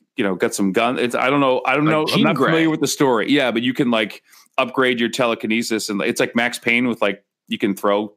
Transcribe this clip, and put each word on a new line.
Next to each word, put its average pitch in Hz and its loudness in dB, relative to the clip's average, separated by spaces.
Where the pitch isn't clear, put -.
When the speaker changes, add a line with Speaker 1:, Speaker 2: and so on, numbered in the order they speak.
Speaker 1:
you 120 -2
know, 98 0
got 110 -2
some 98 0
gun. 113 0
It's, 120 -2
I 120 0
don't 143 2
know. 127 2
I 131 2
don't 151 0
Speaker 2:
Like 156 2
Speaker 1:
know. 156 0
Speaker 2:
Jean - -2
Speaker 1:
I'm - 2
not 160 2
Speaker 2:
Grey. 135 2
Speaker 1:
familiar 160 2
with 156 -2
the 139 0
story. 123 0
Yeah, 135 2
but 117 0
you 127 -2
can, 123 0
like, 110 -2
upgrade 127 0
your 117 0
telekinesis, 113 -2
and 101 -2
it's 113 -2
like - 0
Max 120 0
Payne 120 0
with, 110 -2
like, 101 -2
you 110 -6
can 98 0
throw 104 -2